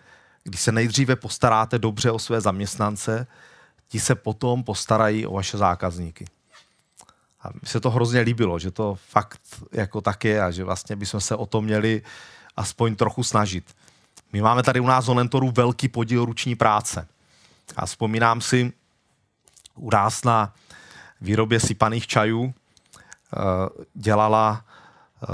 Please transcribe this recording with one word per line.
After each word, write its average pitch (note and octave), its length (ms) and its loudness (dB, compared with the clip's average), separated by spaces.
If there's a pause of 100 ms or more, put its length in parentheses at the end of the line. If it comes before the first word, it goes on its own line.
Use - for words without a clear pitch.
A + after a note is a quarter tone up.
(440)
Když F#2 160 -8
se A#2 120 0
nejdříve A#2 440 2
postaráte A2+ 640 2
dobře A2+ 320 0
o A2+ 80 -2
své A2+ 220 -2
zaměstnance, G#2 840 -2 (640)
ti A2 120 -4
se - 140 2
potom B2 480 -2
postarají A2 640 0
o - 80 -6
vaše G2 240 -4
zákazníky.“ F2+ 680 -2 (1160)
A - 60 -12
mně - 160 -18
se - 160 -4
to B2 100 0
hrozně A#2+ 300 2
líbilo, A2+ 380 0
že F2+ 120 -6
to G2+ 280 -4 (100)
fakt - 320 -2 (320)
jako G#2+ 280 -4
tak G2+ 240 -4
je G#2+ 180 2
a F2+ 80 0
že F2+ 140 -6
vlastně F#2 320 -8
bychom G#2 240 -6
se G#2+ 160 -4
o G#2+ 100 -6
to A2 140 -2
měli G#2+ 420 0 (540)
aspoň A2 400 -2
trochu A2+ 260 0
snažit. G2+ 420 -2 (680)
My G2+ 80 -2
máme A#2+ 220 4
tady B2+ 180 2
u B2 60 0
nás B2+ 180 4
Zonentoru B2 460 2
velký A#2+ 380 2
podíl A#2 360 0
ruční A#2 300 -4
práce. G#2+ 540 2 (680)
A F#2 100 -4
vzpomínám A2+ 540 2
si, B2 320 2 (1040)
u A#2+ 160 -10
nás A2 340 2
na A2+ 300 2 (640)
výrobě A2 400 2
sypaných A2 460 0
čajů, A#2 480 0
eh, - 840 -18 (560)
dělala, G#2+ 720 2 (580)
eh, - 120 -12